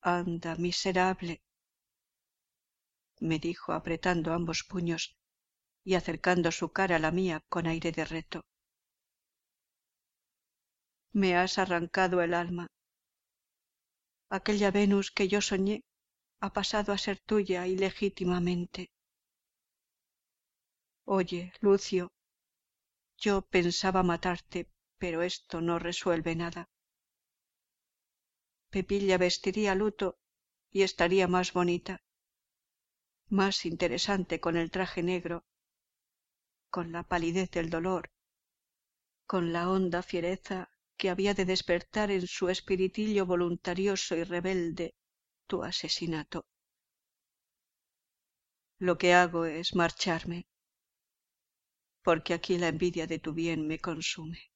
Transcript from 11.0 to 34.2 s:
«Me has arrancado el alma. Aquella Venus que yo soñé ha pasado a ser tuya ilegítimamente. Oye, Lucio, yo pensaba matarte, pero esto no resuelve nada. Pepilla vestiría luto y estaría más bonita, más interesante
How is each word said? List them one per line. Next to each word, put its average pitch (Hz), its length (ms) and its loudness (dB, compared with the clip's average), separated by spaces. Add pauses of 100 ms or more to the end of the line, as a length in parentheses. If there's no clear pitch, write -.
«Me 190 240 4
has 185 220 2
arrancado 180 640 0
el 170 140 0
alma. 175 320 -4 (1600)
Aquella 202 420 2
Venus 202 400 4
que 196 180 0
yo 202 120 2
soñé 202 420 0 (580)
ha 196 120 -6
pasado 202 400 -2
a 196 60 -2
ser 196 220 -4
tuya 190 460 0
ilegítimamente. 180 1200 0 (2250)
Oye, 180 560 -2
Lucio, 196 500 2 (1080)
yo 196 260 2
pensaba 185 600 2
matarte, 175 680 -2 (300)
pero 170 240 -2
esto 175 380 -4
no 170 180 0
resuelve 170 560 0
nada. 170 340 -6 (2000)
Pepilla 196 460 2
vestiría 190 600 2
luto 202 420 0 (520)
y 196 120 2
estaría 185 460 4
más 180 240 2
bonita, 175 500 0 (1300)
más 196 360 0
interesante 170 760 -2